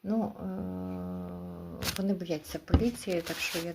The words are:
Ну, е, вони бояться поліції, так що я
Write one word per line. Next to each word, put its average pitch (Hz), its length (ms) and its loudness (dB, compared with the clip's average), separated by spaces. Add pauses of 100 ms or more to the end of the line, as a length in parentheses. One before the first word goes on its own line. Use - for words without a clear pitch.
Ну, 214 320 2
е, - 60 -4 (1500)
вони 196 160 4
бояться 170 460 -2
поліції, 220 640 4
так 165 160 -4
що - 220 0
я 170 160 -2